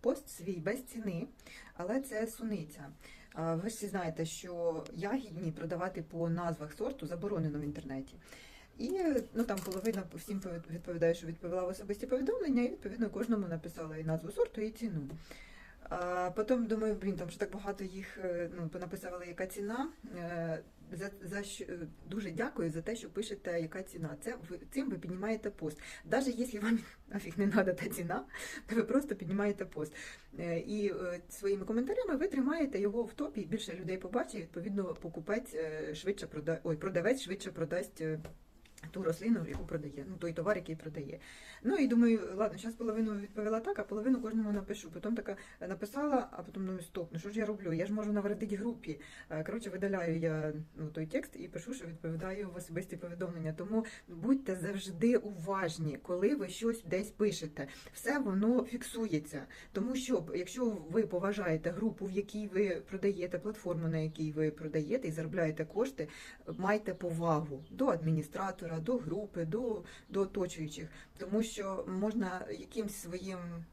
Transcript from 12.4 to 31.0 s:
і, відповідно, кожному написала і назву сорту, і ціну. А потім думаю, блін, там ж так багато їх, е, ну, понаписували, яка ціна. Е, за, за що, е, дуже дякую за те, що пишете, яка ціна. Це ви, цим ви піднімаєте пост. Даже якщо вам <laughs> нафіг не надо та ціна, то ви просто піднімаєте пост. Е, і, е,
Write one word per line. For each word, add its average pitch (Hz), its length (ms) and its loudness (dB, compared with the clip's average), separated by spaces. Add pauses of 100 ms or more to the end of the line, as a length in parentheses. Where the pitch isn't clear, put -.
і, 254 80 2
відповідно, 214 380 -2
кожному 214 380 2
написала 165 500 -6
і 160 60 -4
назву 160 280 0
сорту, - 300 2
і 220 100 0
ціну. 170 380 -2 (800)
А 180 460 0
потім 233 300 4
думаю, 214 360 2
блін, 190 140 0
там 170 140 -4
ж - 100 -12
так 196 120 0
багато 196 320 -4
їх, 190 340 -8
е, 175 400 -2
ну, 165 120 -2
понаписували, 180 580 -6
яка 180 200 -4
ціна. 220 420 -2 (280)
Е, 170 420 -2 (320)
за, 185 180 -4 (140)
за 202 200 -2
що, - 200 -6
е, 175 160 -6 (300)
дуже 196 220 -2
дякую 170 400 0
за 160 100 -4
те, 214 140 -2
що - 140 -10
пишете, 190 520 -2
яка 185 220 -4
ціна. 156 380 -6
Це 240 140 -4 (140)
ви, 175 100 -8 (120)
цим 269 180 0
ви 190 80 -2
піднімаєте 202 520 -2
пост. 156 320 -4 (240)
Даже 262 260 4
якщо 233 280 0
вам 226 200 6 (160)
<laughs> - 120 -20
нафіг - 300 -4
не 202 100 6
надо 190 260 6
та 226 160 -2
ціна, 180 360 -2 (400)
то 226 100 -2
ви 226 80 6
просто 269 320 4
піднімаєте 196 500 0
пост. 151 280 -4 (460)
Е, 170 200 0
і, 208 280 0
е, 180 420 0